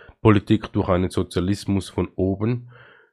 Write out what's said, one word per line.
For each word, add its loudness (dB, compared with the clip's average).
Politik 4
durch -2
einen 0
Sozialismus -2
von -4
oben, -2